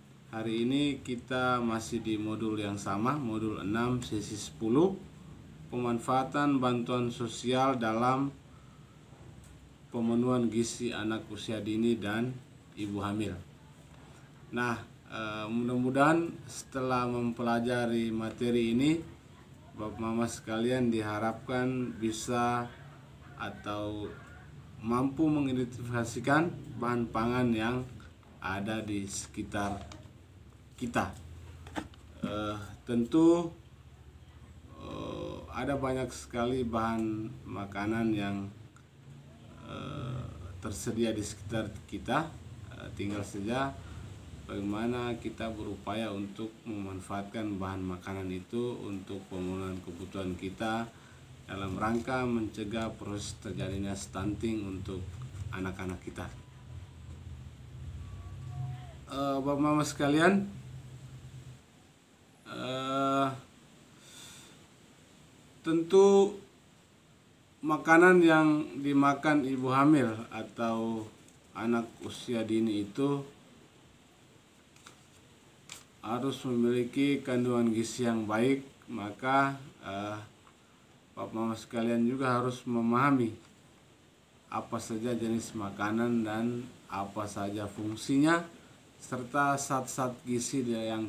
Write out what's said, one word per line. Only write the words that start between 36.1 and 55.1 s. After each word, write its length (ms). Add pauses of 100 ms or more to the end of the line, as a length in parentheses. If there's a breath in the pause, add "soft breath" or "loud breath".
bahan 640 (160)
makanan 640
yang, 400 (1120)
eh, 640 (320)
tersedia 560
di 80
sekitar 480 (160)
kita. 400 (480)
Eh, 120 (120)
tinggal 240
saja 480 (720 loud breath)
bagaimana 720
kita 360
berupaya 600
untuk 400 (160)
memanfaatkan 880
bahan 240
makanan 480
itu 560
untuk 480
pemenuhan 560
kebutuhan 480
kita 520 (600 loud breath)
dalam 320
rangka 480
mencegah 680
proses 440
terjadinya 560
stunting 720
untuk 320 (560)